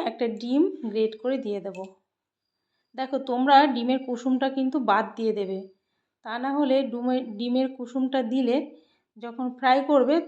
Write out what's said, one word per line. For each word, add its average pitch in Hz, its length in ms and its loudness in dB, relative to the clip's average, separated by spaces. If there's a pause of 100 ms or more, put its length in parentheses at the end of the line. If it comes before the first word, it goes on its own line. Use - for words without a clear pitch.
একটা 233 320 -2
ডিম 247 280 2 (220)
গ্রেট 220 320 0
করে 262 220 -2
দিয়ে 208 220 -6
দেব। 185 180 -10 (1200)
দেখো 262 180 -6 (100)
তোমরা 262 300 6 (100)
ডিমের 247 360 0
কুসুমটা 254 480 -2
কিন্তু 269 300 -2
বাদ 208 340 2
দিয়ে 220 180 -2
দেবে, 190 260 -4 (640)
তা 220 140 -8
না 262 140 -4
হলে 277 240 2 (120)
ডুমে-, 247 460 -2
ডিমের 247 380 0
কুসুমটা 262 540 -2
দিলে 247 300 0 (600)
যখন 233 380 -8
ফ্রাই 254 320 2
করবে 285 300 4 (120)